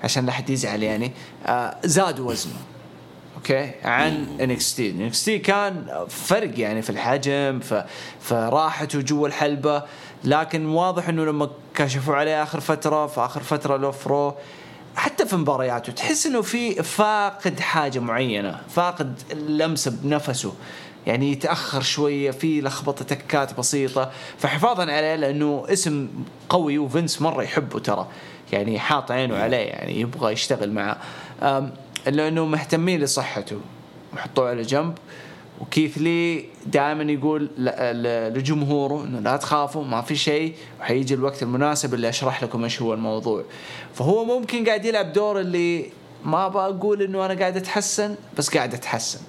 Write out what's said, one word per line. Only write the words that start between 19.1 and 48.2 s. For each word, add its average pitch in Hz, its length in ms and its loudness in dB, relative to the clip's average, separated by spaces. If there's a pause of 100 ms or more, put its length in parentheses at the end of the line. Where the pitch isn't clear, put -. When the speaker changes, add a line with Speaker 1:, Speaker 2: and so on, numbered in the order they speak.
Speaker 1:
اللمسة 151 580 0
بنفسه، 135 640 0 (540)
يعني، 139 260 2
يتأخر 143 480 0
شوية، 143 500 2
في 147 300 2
لخبطة 135 440 -2
تكات 139 540 0
بسيطة. 131 520 2 (280)
فحفاظًا 180 440 2
عليه، 156 340 2
لأنه 147 520 2
اسم 147 400 2 (400)
قوي 151 300 2
وفينس 147 440 0
مرة 151 200 2
يحبه 127 360 -2
ترى، 95 280 0 (460)
يعني، 104 260 2
حاط 139 320 2
عينه 123 260 0
عليه، 113 200 2
يعني، - 440 -2
يبغى 120 320 0
يشتغل 107 400 0
معه. 104 240 -2 (460)
أم، 135 300 2 (340)
إلا 151 220 2
إنه 160 160 2
مهتمين 165 560 2
لصحته 127 600 -2 (540)
وحطوه - 340 0
على 120 140 -2
جنب. 147 320 0 (680)
وكيث 156 380 0
لي 170 460 2 (220)
دائمًا 151 460 2
يقول 147 460 2
ل-، 127 100 2 (340)
ل-، 117 360 0
لجمهوره 143 640 2
إنه 127 160 -4
لا 117 160 2
تخافوا، 143 480 0
ما 120 180 0
في 147 140 -2
شيء، 156 380 2 (260)
وحيجي 131 340 2
الوقت 135 280 0
المناسب 131 520 2
اللي 117 140 2
أشرح 127 340 0
لكم 117 220 -2
إيش 117 180 -2
هو 113 120 2
الموضوع. 110 500 0 (500)
فهو 196 300 4
ممكن 240 420 0
قاعد 214 180 2
يلعب 208 280 0
دور 208 280 2
اللي 170 500 0 (340)
ما 170 240 2
بقول 196 540 2
إنه 190 240 0
أنا 190 80 0
قاعد 185 220 2
أتحسن، 208 580 0 (240)